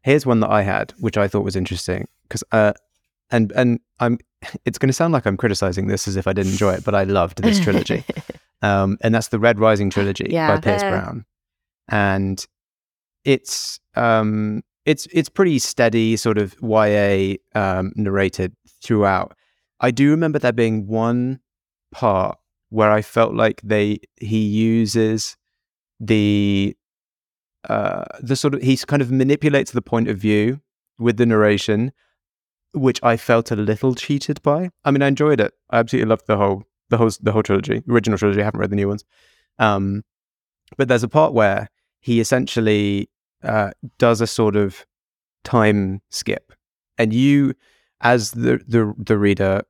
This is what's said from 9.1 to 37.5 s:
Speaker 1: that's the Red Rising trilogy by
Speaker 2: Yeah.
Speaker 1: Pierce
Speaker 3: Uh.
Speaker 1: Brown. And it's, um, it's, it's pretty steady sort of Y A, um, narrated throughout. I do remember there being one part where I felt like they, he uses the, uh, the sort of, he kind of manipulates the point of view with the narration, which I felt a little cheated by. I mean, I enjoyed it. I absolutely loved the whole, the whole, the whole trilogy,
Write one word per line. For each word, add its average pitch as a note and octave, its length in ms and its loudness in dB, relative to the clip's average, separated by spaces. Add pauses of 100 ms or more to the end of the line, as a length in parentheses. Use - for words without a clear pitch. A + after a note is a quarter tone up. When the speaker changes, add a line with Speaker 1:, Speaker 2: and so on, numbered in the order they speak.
Speaker 1:
that's A2 140 -2
the A2 100 -2
Red A2+ 180 4
Rising G#2 320 2
trilogy G2 360 -2
by - 40 -6
Speaker 2:
Yeah. A2+ 300 0
Speaker 1:
Pierce - 240 0
Speaker 3:
Uh. G3 80 -2
Speaker 1:
Brown. - 340 -6 (640)
And G2 560 -2 (800)
it's, - 540 -2 (160)
um, G#2+ 680 0 (240)
it's, D3+ 260 0
it's E3 180 -2
pretty F3 280 2
steady A2+ 580 0
sort G#2+ 220 0
of G2+ 240 -4
Y A2 280 2
A, G2+ 500 2 (160)
um, F#2+ 400 -2
narrated G2 600 -2 (280)
throughout. G2+ 500 0 (460)
I B2+ 100 2
do C#3 220 4
remember D#3 260 0
there B2 160 0
being A2 320 0
one A#2+ 540 -2 (520)
part G2 460 0 (320)
where G#2+ 220 2
I G#2+ 100 2
felt A2+ 320 0
like A2+ 300 0
they, G#2 340 0 (200)
he A2 280 -4
uses A2 920 0 (640)
the, G#2 800 0 (880)
uh, G2+ 380 -4 (140)
the C3 160 -2
sort C#3 180 -2
of, C3 80 -6
he C3 160 2
kind C#3+ 240 -2
of A#2+ 80 -2
manipulates C#3 600 0
the A#2+ 100 -4
point A2+ 260 -2
of G#2 120 -4
view G#2+ 420 0 (380)
with A#2 180 2
the A#2+ 80 4
narration, G#2+ 680 2 (800)
which C3 260 2
I A2+ 160 2
felt A2+ 320 0
a A#2 60 -2
little G#2+ 400 0
cheated - 480 -4
by. E3 260 0 (160)
I C#3+ 60 2
mean, C#3 100 2
I C#3 60 2
enjoyed C#3+ 340 2
it. G2+ 100 0 (200)
I A#2 80 2
absolutely A2+ 300 0
loved - 180 0
the G#2+ 100 0
whole, G2+ 260 0 (260)
the A#2 80 2
whole, A2+ 120 4 (120)
the G#2+ 100 0
whole G#2+ 100 2
trilogy, G2+ 460 -2